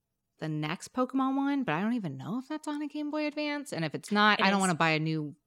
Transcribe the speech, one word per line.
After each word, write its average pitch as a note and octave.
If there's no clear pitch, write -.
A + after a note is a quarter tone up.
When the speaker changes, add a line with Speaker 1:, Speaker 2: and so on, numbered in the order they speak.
Speaker 1:
the D#3
next D3+
Pokemon C4
one, C#4
but E3
I D#3+
don't A3+
even F3
know C#3+
if B3+
that's D4+
on D4
a D4+
Game D4
Boy D4+
Advance. D4
And E3
if D3
it's -
not, G#3
Speaker 2:
It -
Speaker 1:
I F#3+
don't G3+
Speaker 2:
is. -
Speaker 1:
wanna F#3
buy E3
a D#3
new D#3